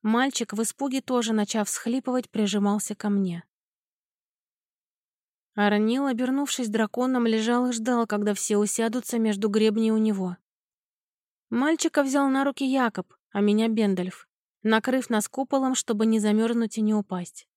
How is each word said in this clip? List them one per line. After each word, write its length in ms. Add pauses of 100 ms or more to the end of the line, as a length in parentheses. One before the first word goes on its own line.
Мальчик, 520
в 80
испуге 400
тоже 320
начав 340
всхлипывать, 640
прижимался 640
ко 160
мне. 340 (2000)
Арнил, 520
обернувшись 640
драконом, 560
лежал 420
и 40
ждал, 340
когда 260
все 240
усядутся 640
между 320
гребней 420
у 60
него. 400 (1120)
Мальчика 520
взял 280
на 140
руки 200
Якоб, 480 (180)
а 100
меня 280
Бендальф, 580 (360)
накрыв 480
нас 180
куполом, 460
чтобы 320
не 120
замёрзнуть 600
и 20
не 140
упасть. 520 (100)